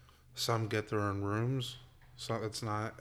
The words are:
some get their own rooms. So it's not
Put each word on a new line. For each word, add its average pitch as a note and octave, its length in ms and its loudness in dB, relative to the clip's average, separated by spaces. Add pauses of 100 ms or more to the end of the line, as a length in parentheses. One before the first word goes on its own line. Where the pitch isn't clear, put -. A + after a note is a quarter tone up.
(360)
some A2+ 320 2
get G#2+ 220 0
their G#2+ 100 2
own G2+ 220 2
rooms. A#2+ 560 0 (400)
So - 180 -4
it's G#2+ 260 -4
not G#2+ 400 -2